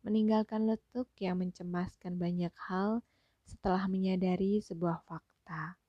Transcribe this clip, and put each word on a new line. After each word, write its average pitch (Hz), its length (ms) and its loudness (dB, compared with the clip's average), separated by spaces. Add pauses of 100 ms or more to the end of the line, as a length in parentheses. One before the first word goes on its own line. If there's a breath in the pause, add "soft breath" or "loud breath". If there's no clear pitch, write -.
meninggalkan 214 640 2
Letuk 240 480 -4
yang 180 240 -2
mencemaskan 180 800 -4
banyak 175 320 0 (160)
hal 202 320 0 (480)
setelah 190 400 0
menyadari 190 720 2
sebuah 170 480 -2
fakta. 170 680 -12 (140)